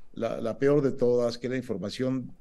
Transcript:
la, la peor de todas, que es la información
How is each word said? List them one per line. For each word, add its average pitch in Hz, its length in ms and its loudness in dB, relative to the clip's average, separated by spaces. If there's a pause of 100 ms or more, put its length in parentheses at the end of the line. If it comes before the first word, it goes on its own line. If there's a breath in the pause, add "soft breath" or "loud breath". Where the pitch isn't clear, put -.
(140 loud breath)
la, 113 260 -4
la 110 180 -4
peor 143 220 4
de 131 120 2
todas, 120 440 2
que 127 120 -6
es - 20 -4
la 131 80 -2
información 120 840 -4